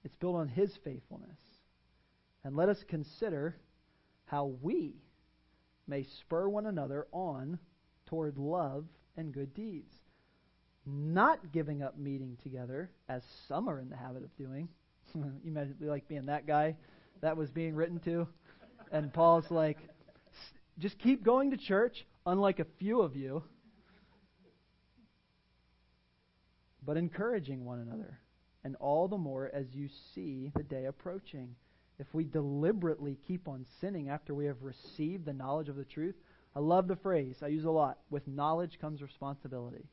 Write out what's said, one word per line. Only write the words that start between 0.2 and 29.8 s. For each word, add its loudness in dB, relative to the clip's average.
on 0
his 2
faithfulness. -14
"And -4
let 6
us 2
consider -2
how 0
we -2
may -2
spur 0
one 0
another -2
on -4
toward -2
love -2
and -6
good -6
deeds, -10
not 2
giving 0
up -4
meeting -6
together -8
as -6
some 0
are -2
in -10
the -12
habit -10
of -16
doing." -8
<laughs> -20
You -2
imagine, -4
like, -2
being -6
that -2
guy 4
that 2
was -2
being -2
written 0
to. 0
And 0
Paul's 8
like, 2
"S-, -20
just -4
keep 4
going 8
to 0
church, 2
unlike 4
a 2
few 4
of 4
you, -4
but 0
encouraging -2
one -6
another, -10
and -6
all 2
the -2
more -4
as -6
you -6